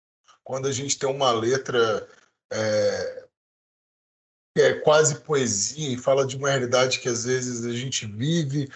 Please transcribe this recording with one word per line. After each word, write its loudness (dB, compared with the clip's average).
quando -6
a 0
gente -4
tem -2
uma 2
letra, 0
é, -2
que 6
é 4
quase 4
poesia -2
e -6
fala 2
de -8
uma -2
realidade 2
que -6
às -2
vezes -4
a -4
gente -6
vive -2